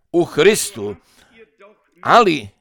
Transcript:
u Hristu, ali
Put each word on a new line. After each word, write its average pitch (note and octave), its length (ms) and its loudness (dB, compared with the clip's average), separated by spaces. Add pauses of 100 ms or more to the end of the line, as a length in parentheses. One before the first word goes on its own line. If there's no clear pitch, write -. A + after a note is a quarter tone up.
(120)
u E3+ 140 0
Hristu, D3 680 -2 (1040)
ali D#3+ 460 2 (140)